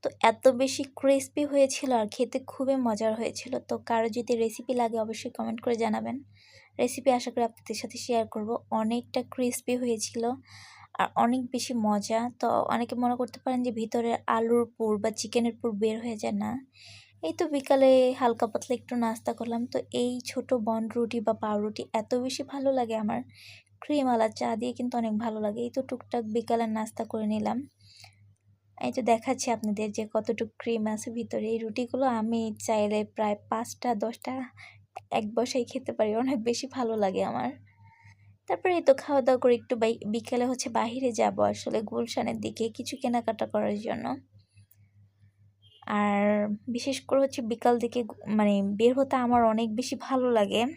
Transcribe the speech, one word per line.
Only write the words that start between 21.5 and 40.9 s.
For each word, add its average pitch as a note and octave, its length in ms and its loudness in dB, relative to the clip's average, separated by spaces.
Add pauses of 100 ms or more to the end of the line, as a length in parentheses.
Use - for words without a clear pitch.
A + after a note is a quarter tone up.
এত G#3+ 220 -2
বেশি C4 280 -2
ভালো C#4 280 -2
লাগে A#3+ 240 0
আমার, A3 240 -2 (600)
ক্রিমওয়ালা B3+ 520 2
চা A#3+ 240 -4
দিয়ে A#3+ 180 -4
কিন্তু B3 240 -4
অনেক A3+ 200 0
ভালো A3 220 -2
লাগে। G#3+ 220 -2
এই A#3+ 120 -4
তো C4+ 100 -2
টুকটাক A#3+ 440 -6
বিকালের A3+ 440 0
নাস্তা A3 340 -4
করে A3 220 -4
নিলাম। G#3+ 320 0 (1160)
এই - 160 -2
তো C4 100 -2
দেখাচ্ছি A#3 480 2
আপনাদের G#3+ 400 -2
যে G#3+ 180 -6
কতটুকু A3 480 -2
ক্রিম A3+ 300 -2
আছে G#3+ 240 -4
ভিতরে। A3 380 -4
এই A3+ 100 0
রুটিগুলো A#3+ 520 -2
আমি A3+ 300 0 (180)
চাইলে G#3+ 400 2 (100)
প্রায় G#3 260 0 (100)
পাঁচটা A#3 500 -4
দশটা A#3 380 -4 (760)
এক A3 220 0
বসায় A#3+ 320 0
খেতে - 280 -8
পারি, G#3+ 220 0
অনেক C4 280 0
বেশি A#3+ 240 -2
ভালো B3 280 -2
লাগে G3 280 0
আমার। F#3 260 -2 (1000)
তারপরে F#4+ 260 2
এই E4 80 0
তো C4+ 120 8
খাওয়া C#4+ 260 0
দাওয়া B3+ 200 4
করে B3 140 6
একটু A#3 200 -4
বাই-, A3+ 320 0
বিকেলে A#3 380 0
হচ্ছে B3+ 240 -2
বাহিরে A#3 420 0